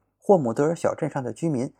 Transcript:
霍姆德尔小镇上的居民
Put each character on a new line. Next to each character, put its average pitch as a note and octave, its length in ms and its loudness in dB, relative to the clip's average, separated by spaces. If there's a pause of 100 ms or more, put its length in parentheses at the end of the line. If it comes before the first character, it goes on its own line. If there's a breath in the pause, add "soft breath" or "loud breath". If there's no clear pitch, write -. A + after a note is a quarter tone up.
(200)
霍 G3+ 180 4
姆 A#2 160 0
德 D3 120 2
尔 E3 100 0
小 - 180 -2
镇 D3+ 160 -4
上 C3+ 140 -6
的 A#2 80 -6
居 D#3+ 180 -6
民 C#3 300 -2